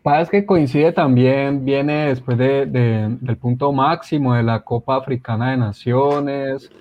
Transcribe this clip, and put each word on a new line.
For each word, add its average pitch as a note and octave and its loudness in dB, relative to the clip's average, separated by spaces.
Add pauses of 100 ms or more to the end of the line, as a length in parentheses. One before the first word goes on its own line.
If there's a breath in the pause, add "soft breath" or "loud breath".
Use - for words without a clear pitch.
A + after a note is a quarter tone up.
pasa D3 2
es E3+ -4
que G3+ 0
coincide D#3 2
también, C3+ 2
viene D3 0
después B2+ -2
de, C3+ 2
de, A2+ 0
del A#2+ -4
punto B2+ -2
máximo C#3 0
de A#2 2
la A2+ 0
Copa A#2+ -4
Africana B2+ -4
de C3 -4
Naciones, C#3 -2 (100)